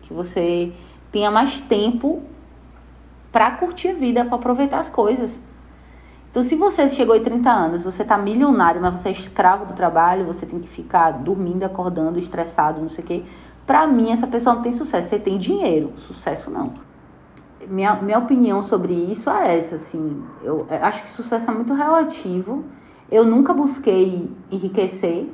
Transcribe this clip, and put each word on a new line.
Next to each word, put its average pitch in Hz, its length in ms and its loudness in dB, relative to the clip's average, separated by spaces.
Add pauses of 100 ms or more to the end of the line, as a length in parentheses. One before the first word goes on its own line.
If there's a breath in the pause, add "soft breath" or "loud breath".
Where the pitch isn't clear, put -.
que - 120 -18
você 175 580 -2 (400 loud breath)
tenha 208 180 0
mais 226 300 2
tempo 240 600 0 (1080)
pra 226 200 4
curtir 349 380 -4
a 381 40 -2
vida, 240 300 0
pra 247 120 -2
aproveitar 254 440 0
as 320 100 -6
coisas. 240 520 0 (880 soft breath)
Então, 247 140 0
se 254 120 2
você 320 340 2
chegou 226 260 4
em 220 60 4
trinta 240 280 0
anos, 175 340 2
você 185 200 -6
tá 208 140 2
milionário, 202 640 4
mas 180 180 0
você 202 100 -4
é - 20 -2
escravo 190 540 2
do 180 80 -10
trabalho, 175 520 2
você 180 200 -8
tem 175 140 -8
que 175 80 -12
ficar 165 440 2
dormindo, 185 520 -2
acordando, 175 560 -2
estressado, 165 600 -2
não 160 80 -6
sei - 140 -12
o - 40 -14
quê. 175 160 -4 (420 loud breath)
Pra 302 220 4
mim, 226 240 4
essa 226 160 0
pessoa 233 280 2
não 233 60 -6
tem 240 100 -2
sucesso. 240 380 -4
Você 208 100 0
tem 196 180 -2
dinheiro, 185 580 0
sucesso - 560 -10
não. 82 200 -6 (960)
Minha, 196 280 0
minha 202 240 0
opinião 240 420 2
sobre 180 320 0
isso 180 360 -2
é 269 280 2
essa, 165 180 -4
assim. 156 460 -6 (220)
Eu, 147 260 -4
é, 156 80 -4
acho 208 240 -2
que - 80 -18
sucesso 233 400 -6
é 233 40 -2
muito 233 200 -2
relativo. 277 920 0 (480 loud breath)
Eu 220 140 6
nunca 269 280 4
busquei 190 760 0 (220)
enriquecer. 185 840 -4